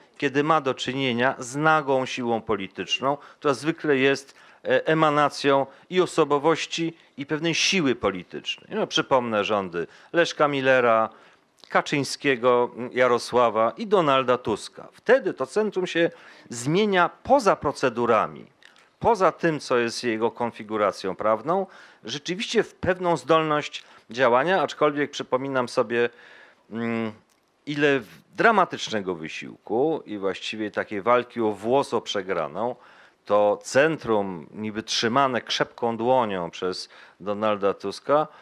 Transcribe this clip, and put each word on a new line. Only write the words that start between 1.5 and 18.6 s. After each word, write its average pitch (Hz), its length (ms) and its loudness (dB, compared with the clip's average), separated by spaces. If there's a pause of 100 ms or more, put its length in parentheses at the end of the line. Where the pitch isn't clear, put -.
nagłą 143 500 2
siłą 117 360 -4
polityczną, 104 760 -4 (220)
która 143 140 0
zwykle 147 440 -2
jest, 139 380 0 (280)
e, 123 240 2
emanacją 147 800 2 (240)
i 180 120 2
osobowości, 156 920 0 (240)
i 139 80 -8
pewnej 156 300 -2
siły 147 400 2
politycznej. - 800 -6
No, 208 120 -2
przypomnę 120 560 0
rządy 92 440 -2 (260)
Leszka 156 340 2
Millera, 127 640 2 (600)
Kaczyńskiego, 127 1040 2 (200)
Jarosława 117 880 2
i 226 100 -8
Donalda 135 500 4
Tuska. - 560 -6
Wtedy 202 400 0
to 131 120 -4
centrum 190 420 -2
się 170 240 0 (380)
zmienia 170 600 2 (140)
poza 214 320 4
procedurami, 113 920 0 (540)